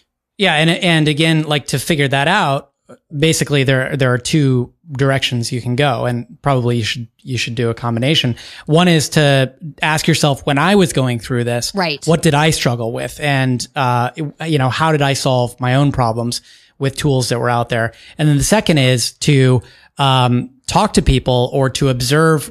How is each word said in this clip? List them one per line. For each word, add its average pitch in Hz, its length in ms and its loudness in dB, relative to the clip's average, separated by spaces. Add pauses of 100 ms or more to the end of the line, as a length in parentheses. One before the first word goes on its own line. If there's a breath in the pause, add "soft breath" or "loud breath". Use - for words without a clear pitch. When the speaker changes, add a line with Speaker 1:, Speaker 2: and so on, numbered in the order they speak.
(380 loud breath)
Speaker 1:
Yeah. 185 160 2
And, 156 160 2
and 165 380 2
again, 156 380 2
like, 147 220 -2
to 139 120 -4
figure 143 300 -2
that 139 180 0
out, 160 460 -2 (420)
basically 143 480 0
there, 131 340 0
there 127 160 2
are 123 60 0
two 131 520 0 (200)
directions 131 600 -2
you 117 120 -6
can 123 120 -2
go, 123 300 0
and 120 380 -6
probably 120 340 0
you 113 60 -2
should, 117 240 -6 (100)
you 127 220 -8
should 120 160 -6
do 117 160 -2
a - 20 -4
combination. 120 640 -2 (320 loud breath)
One 165 200 4
is 165 220 2
to 139 460 2 (260)
ask 156 260 0
yourself, 147 380 0
"When 143 140 0
I 180 160 2
was 185 180 2
going 127 240 -2
through 120 280 -4
this, 120 280 -4
Speaker 2:
Right. 170 320 -4
Speaker 1:
what 160 160 2
did 151 140 2
I 156 160 2
struggle 120 400 -2
with? 131 280 -8
And, 131 560 -2
uh, 123 360 0 (340)
you 156 140 0
know, 131 100 2
how 160 220 0
did 151 100 2
I 139 120 0
solve 127 460 -2
my 127 140 -2
own 143 180 2
problems 117 500 -2 (360 soft breath)
with 135 200 -4
tools 131 320 0
that 120 100 0
were 120 100 -2
out 120 200 0
there?" 113 240 -2 (260 loud breath)
And 151 100 2
then 147 80 4
the 135 60 0
second 196 340 2
is 127 420 0
to, 131 420 4 (360 loud breath)
um, 127 520 2 (180)
talk 208 260 0
to 202 80 4
people 127 520 2
or 135 160 2
to 139 200 -2
observe 143 600 2